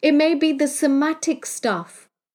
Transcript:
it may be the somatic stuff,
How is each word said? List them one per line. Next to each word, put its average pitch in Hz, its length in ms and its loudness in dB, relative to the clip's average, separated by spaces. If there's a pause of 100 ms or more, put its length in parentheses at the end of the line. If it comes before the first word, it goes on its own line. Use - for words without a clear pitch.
it - 120 4
may 311 200 4
be 311 200 0
the 277 140 0
somatic 294 800 -2
stuff, - 600 -6 (280)